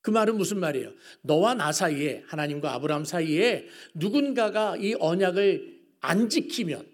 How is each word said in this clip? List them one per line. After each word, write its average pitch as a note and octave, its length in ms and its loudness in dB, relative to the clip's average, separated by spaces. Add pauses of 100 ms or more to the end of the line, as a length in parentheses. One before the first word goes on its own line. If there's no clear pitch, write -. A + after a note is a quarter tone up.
그 - 100 -2
말은 A3 260 4
무슨 G3 240 -2
말이에요? C3+ 340 -4 (260)
너와 E3 320 4
나 E3 200 0
사이에, D3 540 -2
하나님과 D3 460 -4
아브라함 D3 320 -2
사이에 E3+ 640 0 (280)
누군가가 G#3+ 840 0
이 G#3 200 0
언약을 F#3 840 0 (200)
안 G3 300 2
지키면 F#3+ 640 -4